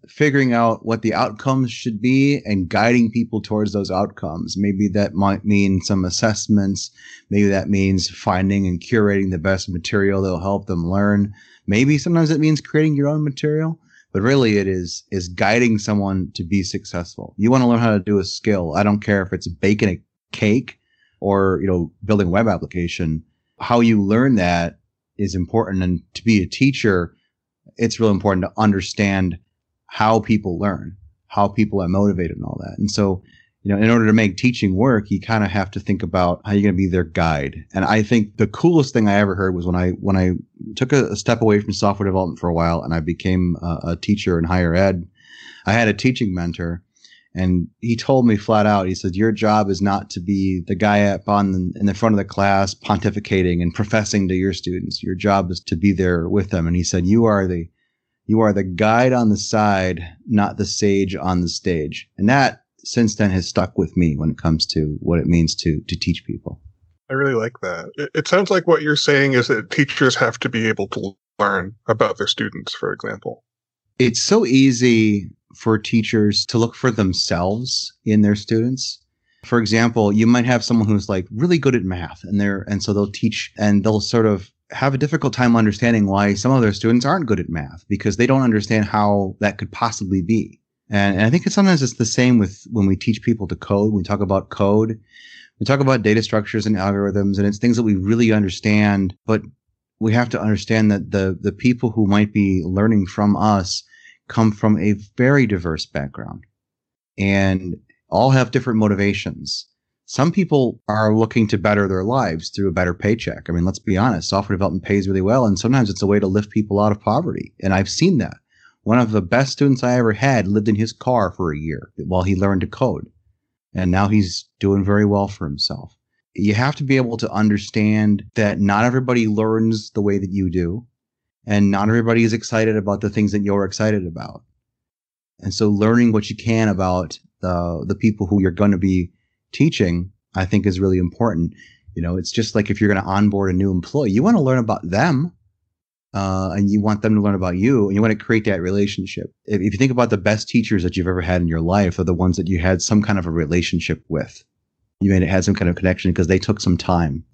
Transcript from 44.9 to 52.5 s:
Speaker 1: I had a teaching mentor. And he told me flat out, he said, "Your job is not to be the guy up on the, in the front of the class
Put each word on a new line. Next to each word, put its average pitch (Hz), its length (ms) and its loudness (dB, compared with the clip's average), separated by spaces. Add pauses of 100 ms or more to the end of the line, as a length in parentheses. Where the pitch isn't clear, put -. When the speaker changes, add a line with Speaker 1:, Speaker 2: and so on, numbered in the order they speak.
Speaker 1:
I 98 80 0
had 117 160 4
a 104 60 2
teaching 123 400 -2
mentor. 85 480 -6 (500)
And 90 360 0 (100)
he 117 160 -2
told 127 320 2
me 107 100 4
flat 104 300 2
out, 101 220 2
he 92 80 -2
said, 90 180 -6
"Your 110 160 2
job 107 400 2
is 87 100 -2
not 101 300 -2
to 101 100 -10
be 95 460 -2
the 98 80 -4
guy 104 300 2
up 98 240 -2
on 101 240 2
the, 92 260 -2
in 101 80 0
the 98 80 2
front 110 180 2
of 104 40 4
the 98 80 0
class 98 500 0